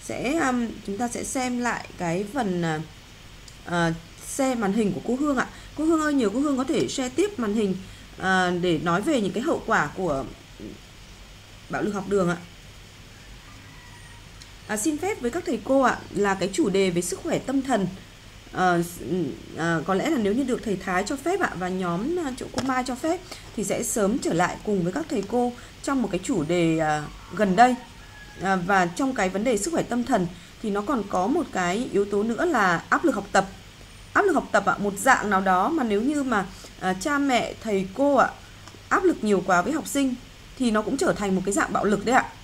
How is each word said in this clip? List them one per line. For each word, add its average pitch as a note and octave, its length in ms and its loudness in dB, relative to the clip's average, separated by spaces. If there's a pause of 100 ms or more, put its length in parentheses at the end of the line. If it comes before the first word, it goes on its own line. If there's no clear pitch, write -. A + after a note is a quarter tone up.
sẽ, B3 360 -4
um, B3 280 0 (200)
chúng G3 100 -6
ta A#3+ 100 -2
sẽ A#3+ 160 -6
xem B3 360 -2
lại A#3+ 280 -2 (100)
cái F3 360 -2
phần, F#3+ 280 0
à, D#3+ 180 0 (880)
à, E3+ 280 0 (340)
share C4 280 0
màn G3+ 180 0
hình G#3+ 200 2
của G3 140 -4
cô A#3 80 2
Hương C#4 220 2
ạ. A3 100 0 (300)
Cô D4+ 80 0
Hương D#4+ 160 4
ơi, D4+ 120 2
nhờ B3 200 4
cô B3 60 0
Hương C#4+ 180 2
có B3+ 60 0
thể E3 240 0
share B3+ 220 -4
tiếp E4+ 300 0
màn G#3 140 0
hình, G3+ 220 2 (420)
à, F#3 340 2 (100)
để F3 220 2
nói F#3+ 180 2
về C#4 200 2
những F#3 120 0
cái G#3+ 100 -2
hậu D#4 220 0
quả F3+ 320 2
của D3+ 280 0 (1400)
bạo C3+ 120 -4
lực G#3 100 -2
học G3 160 -4
đường F#3+ 220 2
ạ. F3 80 -2 (2250)
À, G#3+ 100 -4
xin D4+ 200 0
phép F#4+ 240 -2
với A#3+ 100 0
các F4 140 -4
thầy B3+ 180 -2
cô C4+ 180 4
ạ, A#3+ 160 4 (140)
là G3+ 220 2
cái F#3+ 200 0
chủ C#4+ 160 2
đề F#3+ 200 4
về F3 120 0
sức F#4 220 -4
khỏe A#3+ 160 0
tâm C4+ 220 0
thần, A#3 260 2 (640)
ờ, F3 300 4
s-, E3+ 440 -2 (320)
ờ, E3 280 0
có F#3+ 80 2
lẽ F#3+ 160 2
là D#4+ 80 2
nếu G#3 160 2
như C4+ 100 2
được A#3 200 -2
thầy G#3 120 0
Thái F#3 280 -2
cho C#4+ 120 -4
phép F4 240 -2
ạ, F4+ 200 0
và F3+ 100 -2
nhóm, F#3+ 500 -2
à, C#4 180 -4
chỗ - 140 -8
cô A#3 140 -4
Mai B3+ 220 0
cho B3+ 80 -4
phép D#4+ 240 -2 (360)
thì G#3+ 80 -4
sẽ G3+ 200 -2
sớm A3+ 360 2
trở D4 140 0
lại F3 300 2
cùng G3 200 0
với F3+ 100 0
các D#4 160 -2
thầy G#3+ 180 -2
cô B3 240 2 (320)
trong C4+ 180 0
một A#3+ 100 0
cái F3+ 120 -2
chủ G3 200 0
đề, E3 360 2
à, D3+ 240 0 (320)
gần F#3+ 200 2
đây. B3 200 8 (680)
À, F#3+ 140 2
và F#3 300 4
trong C4 280 -2
cái G3+ 160 2
vấn G3 140 -2
đề A#3 140 2
sức D#4+ 160 -2
khỏe D#4 100 0
tâm A#3+ 200 -2
thần A3+ 240 2 (340)
thì A3 80 -2
nó G3+ 120 0
còn A3 280 0
có F#3 180 2
một D4+ 240 2
cái F#3+ 400 0
yếu G3 140 4
tố G3+ 180 0
nữa A#3 220 0
là G3+ 440 2
áp B3+ 160 2
lực C#4 100 4
học G3 160 -4
tập. F#3+ 180 4 (640)
Áp E4+ 80 4
lực G4 120 4
học B3+ 180 0
tập G3+ 140 4
ạ, F#3+ 120 2
một G3+ 200 0
dạng B3 320 4
nào G3 120 4
đó F#3+ 280 4
mà D#4+ 140 2
nếu G#3 180 2
như C#4+ 220 0
mà, A3+ 220 0 (340)
à, F#3 140 0
cha C#4+ 240 -2
mẹ, C#4 360 2 (100)
thầy F#3+ 300 0
cô C#4+ 220 4
ạ, A3 140 6 (600)
áp F4+ 140 2
lực F4+ 200 4
nhiều G3+ 220 4
quá F3+ 160 4
với G#3+ 120 0
học D4+ 140 -4
sinh C4+ 280 0 (440)
thì A#3+ 120 2
nó G#3+ 100 4
cũng B3+ 160 0
trở C4 160 2
thành G3 220 2
một F#3 100 2
cái G3+ 80 0
dạng - 200 0
bạo - 120 0
lực G#3 200 2
đấy A#3 100 4
ạ. A#3+ 100 4 (180)